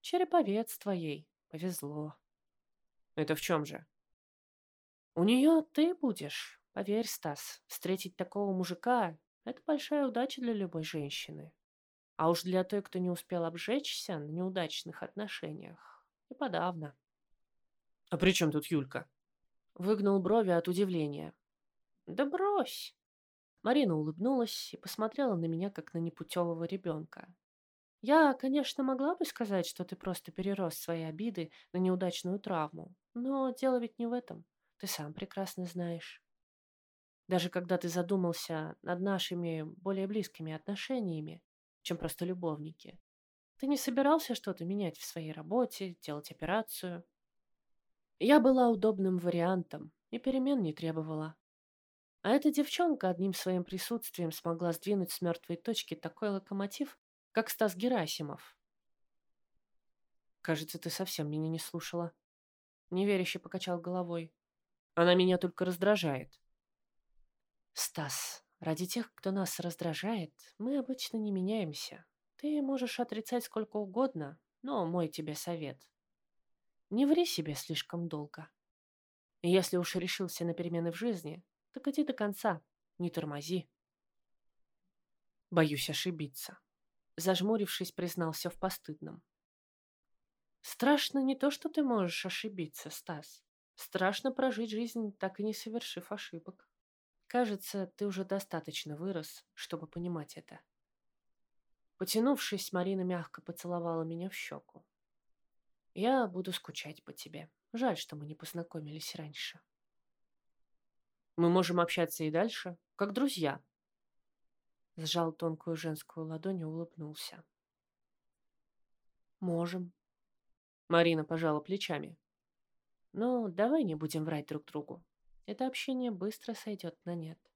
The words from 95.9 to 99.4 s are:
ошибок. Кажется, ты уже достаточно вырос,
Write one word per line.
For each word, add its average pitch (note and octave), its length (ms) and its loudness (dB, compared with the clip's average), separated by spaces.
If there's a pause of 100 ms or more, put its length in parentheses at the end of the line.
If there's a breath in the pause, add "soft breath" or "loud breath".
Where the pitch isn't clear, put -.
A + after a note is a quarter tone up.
ошибок. - 560 -12 (580)
Кажется, G#3 600 -2 (100)
ты G#3 100 -2
уже F#3+ 180 -2
достаточно D#3+ 720 -6
вырос, E3+ 480 -6 (100)